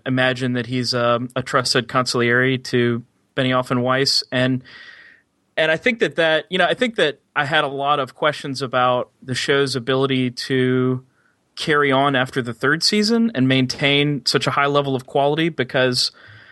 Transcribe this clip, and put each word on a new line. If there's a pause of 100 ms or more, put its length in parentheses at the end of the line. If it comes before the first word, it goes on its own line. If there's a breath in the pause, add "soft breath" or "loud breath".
imagine
that
he's,
um,
a
trusted
consigliere
to (320)
Benioff
and
Weiss.
And, (960 loud breath)
and
I
think
that,
that,
you
know,
I
think
that (140)
I
had
a
lot
of
questions
about (120)
the
show's
ability
to (520)
carry
on
after
the
third
season
and
maintain
such
a
high
level
of
quality
because, (420 loud breath)